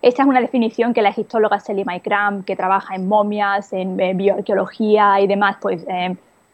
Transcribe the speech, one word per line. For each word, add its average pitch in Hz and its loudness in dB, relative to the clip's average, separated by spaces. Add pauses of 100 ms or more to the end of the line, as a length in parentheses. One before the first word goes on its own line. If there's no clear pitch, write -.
Esta 247 4
es 277 4
una 254 4
definición 233 0
que 233 2
la 202 2
egiptóloga 208 -2
Selima 196 -6
Ikram, 202 -2
que 190 -4
trabaja 190 -2
en 185 -6
momias, 208 0
en, 190 -4
eh, 190 0
bioarqueología 202 2
y 196 4
demás, 196 0
pues, 185 -4
eh, 185 -4 (380)